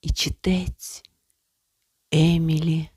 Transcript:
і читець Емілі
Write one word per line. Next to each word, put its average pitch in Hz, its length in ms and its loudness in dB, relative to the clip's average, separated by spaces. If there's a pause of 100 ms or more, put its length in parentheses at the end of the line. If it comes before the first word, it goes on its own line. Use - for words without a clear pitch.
і 151 120 -8
читець - 880 -4 (1080)
Емілі 160 840 2